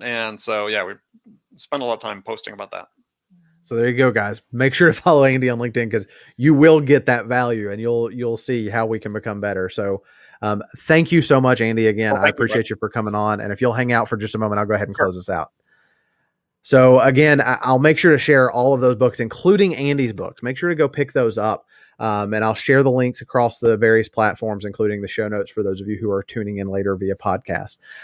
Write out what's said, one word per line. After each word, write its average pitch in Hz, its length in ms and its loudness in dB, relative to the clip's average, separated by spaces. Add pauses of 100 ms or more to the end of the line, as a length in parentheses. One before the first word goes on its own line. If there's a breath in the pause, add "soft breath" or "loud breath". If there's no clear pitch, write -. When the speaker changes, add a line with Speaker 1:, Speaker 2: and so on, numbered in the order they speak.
Speaker 1:
And 113 380 -6
so, 107 260 -4
yeah, 104 180 -4
we 95 100 -12 (640)
spend 143 260 -8
a 123 40 -6
lot 117 80 -2
of 110 60 -6
time 104 220 -10
posting 110 300 -12
about 98 200 -16
that. 90 160 -14 (760)
Speaker 2:
So - 120 -10
there 117 140 0
you 120 80 0
go, 131 140 2
guys. 107 300 -4 (120)
Make 131 200 0
sure 175 160 4
to 151 60 2
<laughs> - 80 -14
follow 147 220 4
Andy 127 260 2
on 117 80 -4
LinkedIn, 117 320 -4
'cause 107 160 -4 (320 soft breath)
you 147 160 4
will 156 260 6
get 139 260 2
that 120 200 0
value 117 440 -2
and 104 100 -8
you'll, 117 300 -2
you'll 120 280 -6
see 117 320 -4
how 113 160 -2
we 113 120 -4
can 104 140 -10
become 107 280 -8
better. 95 280 -4
So, 98 340 -6 (380 soft breath)
um, 104 220 -4 (160)
thank 165 340 2
you 165 80 6
so 139 200 4
much, 127 200 2
Andy. 113 280 0
Again, 107 240 0
Speaker 1:
Oh, 107 40 0
Speaker 2:
I 95 60 -4
Speaker 1:
thank - 60 4
you, - 80 -2
Speaker 2:
appreciate 113 260 0
Speaker 1:
bud. - 80 -12
Speaker 2:
you 104 60 -8
for 107 120 -6
coming 107 260 -6
on. 107 260 -2
And 104 120 -6
if - 80 -8
you'll 123 140 2
hang 123 180 -2
out 113 160 0
for 117 80 -4
just 104 180 -6
a 110 40 -4
moment, 107 220 -2
I'll 104 60 -4
go 107 80 0
ahead 98 140 -2
and 98 80 -12
Speaker 1:
Sure. - 100 0
Speaker 2:
close 90 120 -4
us 90 100 -12
out. 82 220 -6 (1120)
So 127 380 6
again, 139 400 4
I, 120 220 -2
I'll 127 160 2
make 151 200 4
sure 156 140 4
to 135 60 4
share 135 320 4
all 127 240 2
of 127 60 0
those 123 160 2
books, 123 240 0
including 180 540 2
Andy's 139 380 -2
books. 92 300 -12
Make 127 160 -6
sure 175 100 -4
to 175 60 -2
go 151 140 2
pick 139 240 -4
those 113 260 0
up. 107 280 -2 (340 soft breath)
Um, 104 320 -4
and 110 120 0
I'll 110 100 0
share 135 300 2
the 131 80 2
links 123 300 -2
across 120 360 0
the 113 180 2
various 113 320 2
platforms, 107 560 -4
including 104 380 -4
the 95 60 -8
show 107 180 -6
notes 104 240 -6
for 107 140 -4
those 95 160 -4
of 98 80 -10
you 107 100 -6
who 101 140 -4
are 98 100 -2
tuning 104 360 -8
in 98 100 -6
later 98 260 -2
via 95 220 -4
podcast. 98 600 -6 (260 loud breath)